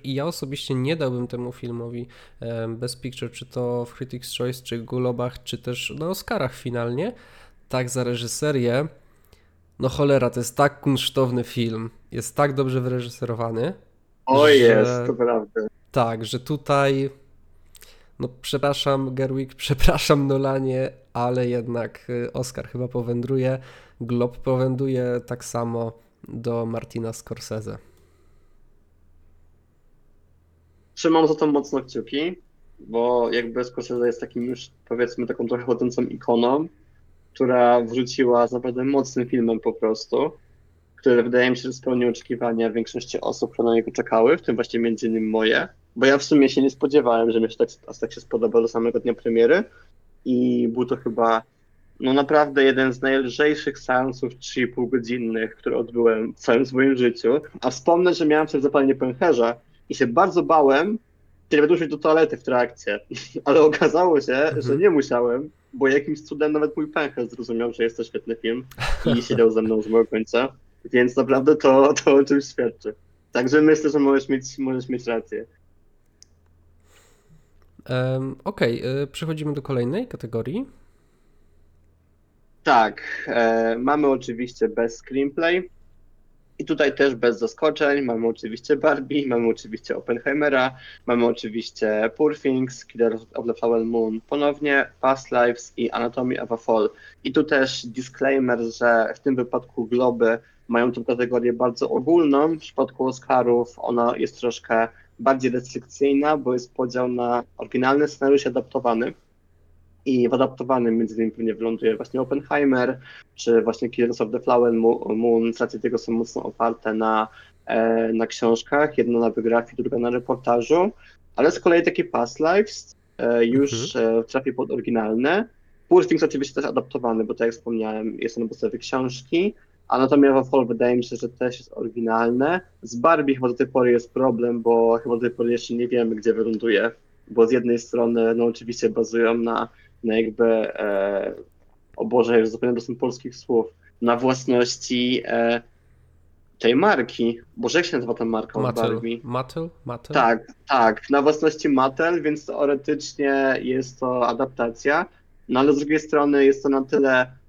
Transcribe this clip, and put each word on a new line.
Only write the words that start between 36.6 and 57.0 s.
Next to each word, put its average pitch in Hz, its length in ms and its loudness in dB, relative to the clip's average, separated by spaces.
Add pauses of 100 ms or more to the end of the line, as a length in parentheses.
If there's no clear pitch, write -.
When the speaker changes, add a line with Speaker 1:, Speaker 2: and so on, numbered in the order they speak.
Speaker 2:
która 120 480 4
wróciła 120 680 2
z 120 40 -12
naprawdę 127 320 -4
mocnym 131 460 0
filmem 117 300 0
po 113 140 -2
prostu, 120 580 -2 (640)
który 120 280 4
wydaje 123 280 2
mi 127 60 -2
się, - 60 -12
że 127 100 -6
spełnił 123 360 -2
oczekiwania 117 600 -2
większości 113 520 -6
osób, - 320 -4
które 117 140 -2
na 117 80 4
niego 113 160 -2
czekały, 120 460 2
w - 40 -14
tym 123 140 -2
właśnie 120 240 -4
między 117 280 -2
innymi 113 200 -2
moje, 110 400 0 (280)
bo 127 100 0
ja 139 120 6
w 139 60 -6
sumie 139 260 4
się 135 120 0
nie 135 80 4
spodziewałem, 123 600 2
że 113 100 2
mi 113 100 0
się - 60 -20
tak, - 120 2 (180)
aż - 120 -16
tak - 140 -6
się - 80 -16
spodoba 117 400 0
do 113 60 2
samego 117 320 -2
dnia 117 140 -2
premiery 117 500 2 (640)
i 123 460 0
był 123 140 -2
to 123 120 -4
chyba, 113 440 0 (580)
no, 131 140 0
naprawdę 143 500 4
jeden 131 300 4
z 131 80 -16
najlżejszych 135 800 0
seansów 131 580 -4
trzy - 240 -6
i 123 60 0
pół 123 200 -4
godzinnych, 113 680 -4
które 123 220 -6
odbyłem 117 560 0
w - 60 -20
całym 127 260 2
swoim 131 320 2
życiu, 120 360 2 (280)